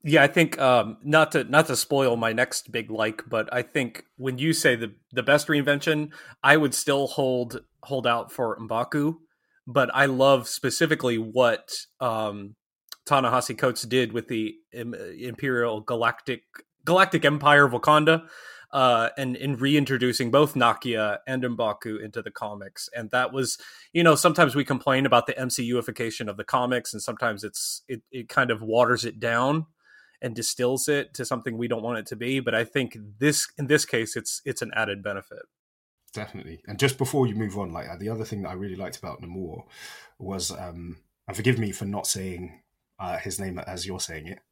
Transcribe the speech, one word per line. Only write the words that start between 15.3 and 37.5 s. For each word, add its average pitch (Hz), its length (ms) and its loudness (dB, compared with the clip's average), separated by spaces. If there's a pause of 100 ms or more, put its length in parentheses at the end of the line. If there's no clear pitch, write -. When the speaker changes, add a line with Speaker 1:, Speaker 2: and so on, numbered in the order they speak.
Speaker 1:
Galactic, 117 640 -2 (400)
Galactic 180 400 4
Empire 143 420 8
of 123 60 0
Wakanda, 151 560 4 (440)
uh, 123 460 4
and 127 200 -4
in 135 180 -4
reintroducing 131 760 2
both 143 240 4
Nakia 113 720 0
and 131 160 -4
M'Baku 110 600 -4
into 107 180 -10
the 104 100 -12
comics. 101 640 -12
And 117 180 -10
that 123 200 0
was, 131 260 -4 (360)
you 170 100 4
know, 160 120 8
sometimes 156 400 4
we 143 100 2
complain 135 400 0
about 120 200 6
the 131 140 -6
M 127 100 -4
C 120 140 -4
U 120 140 -2
ification 113 500 -6
of 98 80 -8
the 104 80 -10
comics, 123 480 0
and 107 100 -10
sometimes 110 440 -6
it's, - 420 -8
it, 120 140 -8 (100)
it 123 160 -12
kind 127 240 0
of 107 100 -2
waters 117 440 2
it 107 160 -8
down 131 460 0 (540)
and 120 140 -6
distills 123 540 -2
it 143 240 -2
to 131 100 -8
something 120 340 -6
we 117 120 -4
don't 113 120 -4
want 113 180 -6
it 101 80 -12
to 113 100 -12
be. 127 240 -2
But 117 140 -2
I 117 100 2
think 123 320 -4 (220)
this, 143 280 2 (100)
in 143 100 -6
this 147 180 2
case, 113 320 -4
it's, - 260 -8
it's - 180 -8
an 113 140 -8
added 101 260 -4
benefit. 98 420 -10 (680)
Speaker 2:
Definitely. 98 560 -14
And 101 100 -12
just 131 200 2
before 131 280 2
you 101 100 -2
move 104 220 -4